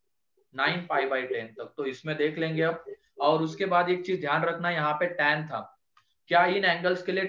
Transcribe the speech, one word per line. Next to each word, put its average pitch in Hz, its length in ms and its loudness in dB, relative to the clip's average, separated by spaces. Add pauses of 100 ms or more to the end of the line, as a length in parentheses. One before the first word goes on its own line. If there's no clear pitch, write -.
(540)
nine 160 320 -2
pi 139 200 0
by 131 220 0
ten 117 200 -4
तक। 113 280 -14
तो 147 100 -6
इसमें 147 300 -6
देख 156 220 0
लेंगे 160 240 0
अब। 165 220 -2 (360)
और 156 220 4
उसके 160 260 -2
बाद 175 220 4
एक 180 160 0
चीज 185 140 -2
ध्यान 147 240 0
रखना, 170 260 -2
यहाँ 151 240 0
पे 170 200 0
tan 151 320 0
था, 131 140 -6 (680)
क्या 170 160 6
इन 196 180 2
angles 180 380 0
के 185 100 -2
लिए 190 160 0